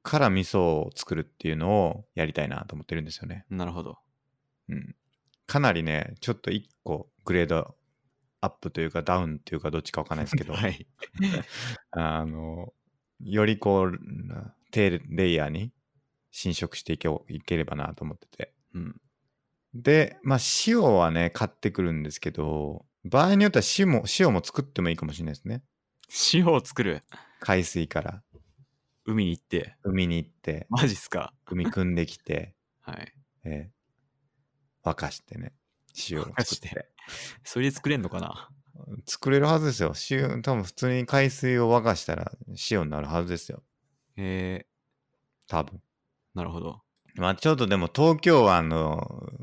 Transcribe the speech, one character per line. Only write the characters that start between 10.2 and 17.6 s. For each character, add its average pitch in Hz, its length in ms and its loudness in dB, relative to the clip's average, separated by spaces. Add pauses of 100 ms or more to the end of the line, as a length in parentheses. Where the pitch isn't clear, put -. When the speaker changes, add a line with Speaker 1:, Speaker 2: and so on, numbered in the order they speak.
Speaker 1:
い - 20 -6
で 71 60 -8
す - 40 0
け - 80 -2
ど。 - 80 -10
Speaker 2:
<laughs> - 20 -6
は 98 140 -2
い。 - 180 -6 (540)
Speaker 1:
<laughs> - 520 -12
あ 80 340 -2
の、 80 480 -10 (480)
よ 107 240 2
り 107 140 4
こ 98 260 4
う、 90 120 -2 (760)
低 95 360 2
レ 90 220 2
イ 85 60 4
ヤ 76 100 0
ー 73 40 -2
に 95 220 -6 (600)
侵 - 220 -4
食 - 220 -6
し - 80 -12
て - 80 -4
い 78 60 -2
け、 - 100 -2 (220)
い 78 120 -10
け - 140 -4
れ 80 80 2